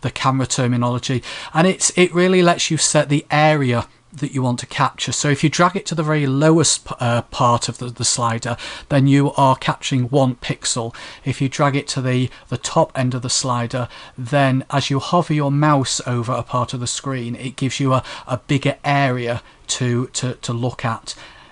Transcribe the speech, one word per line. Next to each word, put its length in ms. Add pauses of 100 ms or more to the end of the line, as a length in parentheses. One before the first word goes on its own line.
the 100
camera 360
terminology. 760 (320)
And 140
it's, 300
it 160
really 280
lets 300
you 60
set 320
the 200
area 580 (260)
that 180
you 100
want 180
to 60
capture. 460
So 160
if 160
you 60
drag 260
it 120
to 80
the 60
very 240
lowest 600
p-, 160
uh, 220
part 440
of 120
the, 80
the 180
slider, 500 (320)
then 200
you 260
are 240
capturing 480
one 300
pixel. 600 (300)
If 160
you 80
drag 260
it 140
to 120
the, 280 (180)
the 100
top 400
end 160
of 100
the 60
slider, 600 (280)
then 520
as 200
you 120
hover 320
your 180
mouse 560
over 240
a 120
part 300
of 60
the 80
screen, 480
it 220
gives 240
you 100
a, 120 (220)
a 120
bigger 480
area 560 (260)
to, 460
to, 220
to 180
look 320
at. 280 (380)